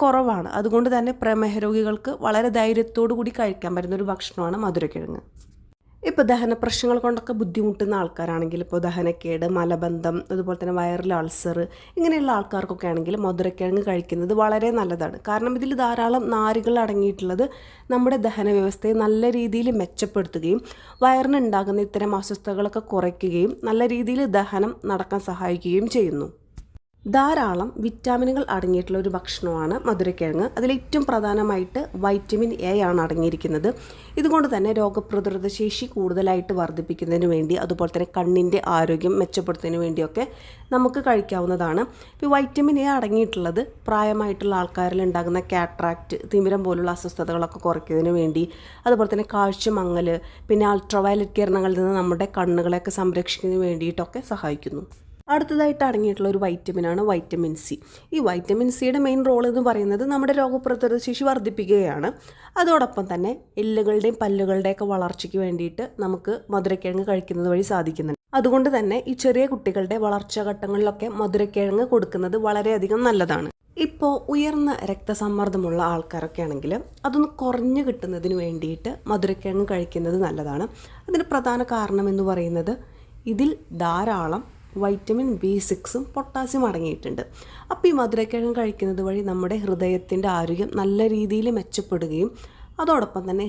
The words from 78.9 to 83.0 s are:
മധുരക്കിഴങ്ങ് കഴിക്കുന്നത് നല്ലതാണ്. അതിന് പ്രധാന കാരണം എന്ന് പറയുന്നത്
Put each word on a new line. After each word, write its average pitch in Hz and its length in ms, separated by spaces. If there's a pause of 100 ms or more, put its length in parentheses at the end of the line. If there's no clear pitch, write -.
മധുരക്കിഴങ്ങ് 196 600
കഴിക്കുന്നത് 175 440 (100)
നല്ലതാണ്. 151 400 (420)
അതിന് 349 240
പ്രധാന 247 300 (120)
കാരണം 202 380
എന്ന് 196 180
പറയുന്നത് 170 420 (600)